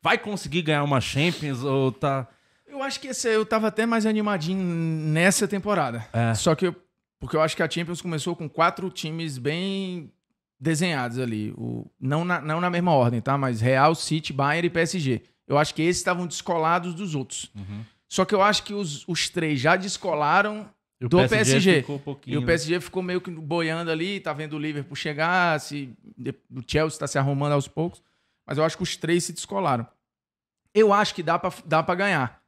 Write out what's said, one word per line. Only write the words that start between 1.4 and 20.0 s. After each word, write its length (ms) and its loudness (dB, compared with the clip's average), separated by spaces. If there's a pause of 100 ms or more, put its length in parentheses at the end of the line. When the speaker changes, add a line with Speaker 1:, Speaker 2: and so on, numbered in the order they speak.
Speaker 1:
ou 280 2
tá 360 -2 (400)
Speaker 2:
Eu 140 -10
acho 180 -6
que 100 -12
esse, 180 -4
eu 180 4
tava 220 2
até 180 0
mais 220 2
animadinho 580 0
nessa 840 2
temporada. 640 -2
Speaker 1:
É. 220 2
Speaker 2:
Só 220 2
que 100 -2
eu, 100 0 (440)
porque 160 -6
eu 60 4
acho 140 2
que 60 -2
a 80 0
Champions 320 -6
começou 340 -4
com 140 -8
quatro 400 0
times 480 -6
bem 760 -4 (480)
desenhados 600 -2
ali. 380 -4
O, 280 -8 (140)
não 240 0
na, 180 -2
não 200 -2
na 80 0
mesma 220 2
ordem, 300 4
tá? 160 0
Mas 240 -2
Real, 340 6
City, 360 -4
Bayern 360 0
e 20 4
P 100 -2
S 200 0
G. 220 0 (260)
Eu 100 2
acho 180 2
que 60 -2
esses 160 2
estavam 280 -2
descolados 680 -2
dos 200 -6
outros. 400 -8
Speaker 1:
Uhum. 280 -12 (240)
Speaker 2:
Só 180 2
que 80 0
eu 80 4
acho 220 4
que 100 -10
os, 340 -6
os 220 -2
três 300 0
já 160 4
descolaram 960 0 (300)